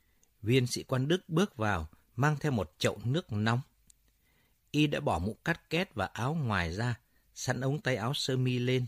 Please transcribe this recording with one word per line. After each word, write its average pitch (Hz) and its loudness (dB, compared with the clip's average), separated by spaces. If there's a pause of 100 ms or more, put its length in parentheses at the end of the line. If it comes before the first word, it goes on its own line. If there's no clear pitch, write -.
(420)
Viên 123 4
sĩ - -4
quan 131 -2
Đức 180 0
bước 175 0
vào, 101 -2 (280)
mang 147 2
theo 151 0
một 98 -2
chậu 104 0
nước 135 -2
nóng. 113 2 (1080)
Y 151 4
đã 143 -2
bỏ 113 0
mũ 90 -2
cắt - -4
két 175 -2
và 95 0
áo 127 -4
ngoài 101 0
ra, 117 -2 (340)
sắn 127 -4
ống 135 -2
tay 127 0
áo 117 -2
sơ 131 -2
mi 127 2
lên. 123 2